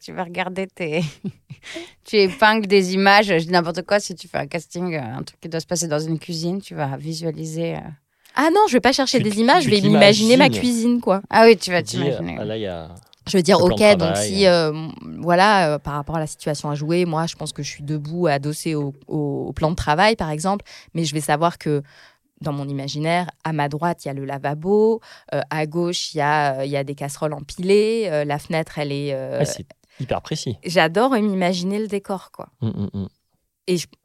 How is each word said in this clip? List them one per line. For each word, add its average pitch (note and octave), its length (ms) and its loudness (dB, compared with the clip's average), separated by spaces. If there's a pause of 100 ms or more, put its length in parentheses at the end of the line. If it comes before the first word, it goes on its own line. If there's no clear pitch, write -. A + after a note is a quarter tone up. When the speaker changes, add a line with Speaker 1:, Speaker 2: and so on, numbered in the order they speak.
Speaker 1:
tu E3+ 120 -18
vas F3 100 -8
regarder F3+ 440 -6
tes, E3 360 -4 (500)
<laughs> - 520 -18
tu - 120 -4
épingles G#3 500 4
des F#3+ 280 4
images, G3 320 6
je F#3+ 80 2 (100)
dis E3 60 -12
n'importe E3+ 320 0
quoi, G3+ 160 0
si F#3+ 160 -8
tu E3+ 120 -20
fais D3+ 120 -6
un C#3 80 -6
casting, F3 480 -6
euh, D3 60 -4
un B2 220 -8
truc - 160 -18
qui E3+ 100 -14
doit D#3+ 100 -6
se - 80 -12
passer E3+ 200 -4
dans D3+ 120 -2
une D#3+ 200 -4
cuisine, E3+ 420 -6
tu - 120 -18
vas C#3 240 -6
visualiser, D#3+ 800 -8
euh. D3+ 40 -8 (560)
Speaker 2:
Ah D4+ 160 2
non, G4+ 160 4
je A#3 60 0
vais B3 60 6
pas C4 140 2
chercher C4 260 0
Speaker 3:
Tu G3+ 60 0
Speaker 2:
des G#3+ 40 2
Speaker 3:
t-, G#3 120 0
Speaker 2:
images, C#4+ 220 6
Speaker 3:
tu - 60 0
Speaker 2:
je G#3 60 4
vais G3+ 120 4
m'imaginer G#3 500 6
ma C#4+ 80 8
Speaker 3:
t'imagines. B3 160 2
Speaker 2:
cuisine, A#3+ 400 2
quoi. G3 280 0
Speaker 1:
Ah A3 160 6
oui, A#3 100 10
tu - 160 -8
vas E3+ 120 0
Speaker 3:
Tu A#2+ 140 -8
dis, C3 60 -2
Speaker 1:
t'imaginer. A2 360 -4
Speaker 3:
ah G#2 60 -6
là, G#2+ 120 -6
il A2 60 -6
y - 40 -6
a E2+ 220 -10 (380)
Speaker 2:
Je G3 100 0
veux F3+ 60 4
dire, F3 160 6
Speaker 3:
le F3 80 4
plan F3+ 80 2
de G#3 80 2
Speaker 2:
ok, G#3 160 8
donc E3 140 0
Speaker 3:
travail. G#3 140 2
Speaker 2:
si, G3 200 2
euh, E3+ 260 4
m-, D#3+ 180 -8 (300)
voilà, F3 540 4
euh, - 20 -6
par C#3+ 160 -8
rapport D3 220 -6
à E3 40 -2
la D#3 60 -4
situation D3+ 460 -6
à - 20 -2
jouer, D#3+ 320 0
moi, E3 220 -2
je - 80 -8
pense D#3 180 -10
que - 80 -10
je C#3+ 80 -8
suis - 140 -14
debout, D3+ 420 -4
adossée D3+ 480 -2
au, C#3+ 220 -4 (120)
au, C#3+ 420 -4
au D3+ 40 -10
plan D#3 160 0
de F3 60 -2
travail, F#3+ 400 2
par D#3+ 160 -4
exemple, F#3 340 -2 (300)
mais E3 100 -2
je D3 80 -6
vais D#3 80 -2
savoir D#3 380 0
que D3 240 -2 (580)
dans D3 120 -6
mon C#3 140 -6
imaginaire, D3 600 -4 (140)
à D#3+ 100 -4
ma C#3+ 160 0
droite, D#3+ 340 -4
il - 40 -8
y C#3+ 40 -6
a C#3 40 -8
le C#3 100 -8
lavabo, D#3 760 0 (360)
euh, C#3 60 0 (100)
à D#3 160 -2
gauche, F3 480 -4
il - 20 -4
y D3 40 -2
a, C#3+ 400 0
euh, C3+ 40 -4
il C#3 60 -6
y C#3+ 40 -4
a C#3 80 -2
des C#3 120 -8
casseroles C#3+ 380 -6
empilées, G3+ 760 0
euh, D3+ 140 0
la D3 140 -2
fenêtre, D#3+ 400 -6
elle C#3+ 120 -4
est, C#3+ 220 -4
euh, C3 260 -6
Speaker 3:
Ouais, C#3+ 60 2
c'est - 220 -8 (320)
hyper A#2+ 240 -4
précis. C#3+ 420 -6
Speaker 2:
J'adore F3+ 460 2
m'imaginer F#3+ 680 0
le G#3+ 100 -4
décor, G3+ 440 -8
quoi. - 180 -18 (120)
Speaker 3:
Mm, A#2 80 -4
mm, G2+ 240 -6
mm. G2 140 -6 (600)
Speaker 2:
Et F3+ 100 0
je, D#3 100 -8 (180)